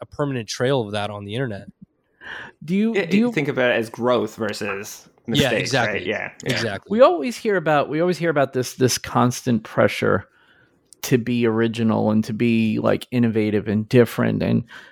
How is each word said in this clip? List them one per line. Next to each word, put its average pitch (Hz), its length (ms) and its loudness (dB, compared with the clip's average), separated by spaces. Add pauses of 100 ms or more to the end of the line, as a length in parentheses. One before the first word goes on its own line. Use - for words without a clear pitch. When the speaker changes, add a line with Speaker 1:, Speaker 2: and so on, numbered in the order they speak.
Speaker 1:
a 127 60 -16
permanent 131 420 -4
trail 131 320 0
of 104 120 -6
that 104 180 -4
on 104 160 -12
the 101 80 -8
internet. 117 320 -6 (1000)
Speaker 2:
Do 165 100 -2
you, 220 200 2
Speaker 3:
Yeah, 196 120 0
Speaker 2:
do 175 120 2
you 240 140 2
Speaker 3:
think 147 160 -2
about 127 220 2
it - 40 2
as 113 160 -2
growth 113 460 0
versus 104 720 -8 (180)
Speaker 1:
Yeah, - 40 -6
Speaker 3:
mistakes, 123 300 2
Speaker 1:
exactly. 117 400 -2
Speaker 3:
right? 87 60 -8
Yeah, 101 240 -4 (140)
yeah. 135 80 -2
Speaker 1:
Exactly. 113 380 -6
Speaker 2:
We 214 120 2
always 285 340 4
hear 208 200 -2
about, 151 320 2
we 151 120 -2
always 175 180 0
hear 165 120 0
about 139 220 2
this, 127 220 -2
this 123 240 2
constant 120 680 0
pressure 104 640 0 (760)
to 127 160 2
be 120 280 0
original 113 640 2
and 110 140 2
to 113 80 -8
be, 113 460 2
like, 110 320 0
innovative 110 580 0
and 107 200 0
different. 113 540 2
And, 113 220 0 (280)